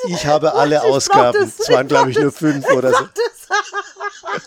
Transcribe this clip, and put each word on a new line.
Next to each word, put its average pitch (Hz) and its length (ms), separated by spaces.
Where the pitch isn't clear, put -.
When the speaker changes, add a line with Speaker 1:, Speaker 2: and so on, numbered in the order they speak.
Speaker 1:
ich 160 180
habe 151 220
Speaker 2:
What? 151 80
Speaker 1:
alle 147 220
Speaker 2:
Ich - 40
brauch 127 140
Speaker 1:
Ausgaben. 135 440
Speaker 2:
das. - 200
Speaker 1:
Es 440 100
waren, 131 160
Speaker 2:
Ich 139 40
Speaker 1:
glaub 135 180
ich, 127 80
Speaker 2:
brauch 147 80
Speaker 1:
nur 143 80
Speaker 2:
das. - 80
Speaker 1:
fünf 143 280
Speaker 2:
Ich 523 80
Speaker 1:
oder 127 160
so. 494 60
Speaker 2:
brauch 523 160
das. 403 1300